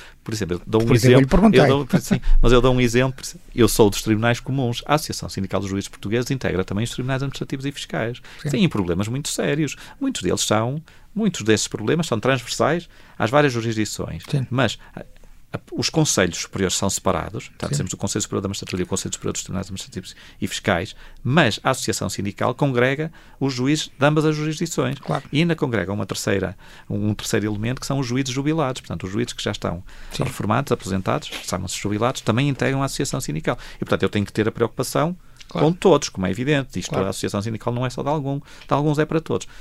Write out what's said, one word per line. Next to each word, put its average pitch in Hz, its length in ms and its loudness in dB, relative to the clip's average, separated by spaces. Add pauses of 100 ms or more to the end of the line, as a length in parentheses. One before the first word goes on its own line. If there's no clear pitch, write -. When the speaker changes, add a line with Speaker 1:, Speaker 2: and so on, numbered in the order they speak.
(220)
Speaker 1:
Por 110 100 -8
exemplo, 92 240 -2
eu - 80 -8
dou 113 180 4
um 117 40 2
Speaker 2:
Por 131 80 6
isso 113 120 6
é - 40 8
que 127 40 10
eu 135 40 10
Speaker 1:
exemplo. 135 180 6
Speaker 2:
lhe 208 160 8
perguntei. 131 80 8 (120)
Speaker 1:
Eu 143 120 2
dou, 156 160 2
sim, - 200 0 (200)
mas 120 120 8
eu 123 80 10
dou 127 140 6
um 127 60 4
exemplo. 123 440 2 (300)
Eu 117 140 6
sou 104 220 6
dos - 120 -2
Tribunais 113 360 2
Comuns. 127 480 -2
A 143 80 2
Associação 113 340 -4
Sindical 95 320 -4
dos 98 100 -4
Juízes 98 180 -4
Portugueses 117 420 -2
integra 92 340 -2
também 101 200 -2
os 117 60 -4
Tribunais 131 320 -4
Administrativos 135 440 -6
e 139 60 -4
Fiscais. 120 480 -6 (220)
Speaker 2:
Sim. 147 80 -6
Speaker 1:
Têm 143 180 4
problemas 95 400 0
muito 135 200 -6
sérios. 151 460 -2 (260)
Muitos 269 220 -4
deles - 200 0
são, 117 380 0 (320)
muitos 202 300 -2
desses 107 240 4
problemas 135 400 -2
são 110 140 -2
transversais 135 680 0 (300)
às 110 120 0
várias 143 220 4
jurisdições. 110 800 -4
Speaker 2:
Sim. 135 180 -2
Speaker 1:
Mas 120 300 0 (160)
a, - 60 -12 (500)
a, - 80 -6 (140)
os - 160 -2
conselhos 98 500 2
superiores - 380 -2
são 98 140 0
separados, 87 580 -4
portanto, - 220 -8
Speaker 2:
Sim. 143 80 0
Speaker 1:
temos 92 160 -4
o - 20 -8
Conselho 107 260 -4
Superior 107 200 -4
da 101 60 -2
Magistratura 98 340 -4
e - 20 -4
o - 20 -6
Conselho 92 280 -6
Superior 98 180 -4
dos - 100 -6
Tribunais 95 260 -6
Administrativos - 460 -12 (240)
e 101 80 -6
Fiscais, - 480 -2 (300)
mas 127 400 2
a 135 60 2
Associação 104 400 -2
Sindical 104 440 -2
congrega 135 560 0 (300)
os 131 140 0
juízes 135 440 0
de 131 80 2
ambas 151 200 4
as 156 100 0
jurisdições. 151 640 -4
Speaker 2:
Claro. - 340 -4
Speaker 1:
E 139 80 0
ainda 165 160 2
congrega 110 340 0
uma 104 140 -2
terceira, 95 500 -2 (340)
um 104 260 0
terceiro 104 320 -2
elemento, 107 340 -4
que - 60 -10
são 139 120 -2
os 135 80 -2
juízes 127 280 -2
jubilados, 143 480 -2
portanto, 92 220 -8
os 92 60 -6
juízes 113 220 -2
que - 100 -12
já 110 100 -2
estão 95 300 -6 (300)
Speaker 2:
Sim. - 120 -2
Speaker 1:
reformados, 117 460 -2
aposentados, 95 600 -2 (140)
chamam-se - 360 -6
jubilados, 107 400 -2
também 123 300 2
integram 135 320 0
a - 20 0
Associação 139 340 -4
Sindical. 147 380 -4 (200)
E, - 20 -12
portanto, - 240 -2
eu 95 80 2
tenho 101 160 0
que - 80 -10
ter 107 120 2
a 113 60 -2
preocupação 139 640 -2 (340)
Speaker 2:
Claro. 151 180 2
Speaker 1:
com 170 40 4
todos, 180 380 2
como 92 160 -4
é 92 40 0
evidente. 127 480 -2
Isto, - 120 -6
Speaker 2:
Claro. 131 160 -2
Speaker 1:
a - 20 -4
Associação 104 320 -4
Sindical 113 320 -4
não 123 140 -2
é - 20 -2
só - 140 -6
de 127 80 -4
algum, 139 280 -2
de 139 60 -12 (240)
alguns 143 300 2
é 151 80 2
para 139 120 0
todos. - 280 -4 (140)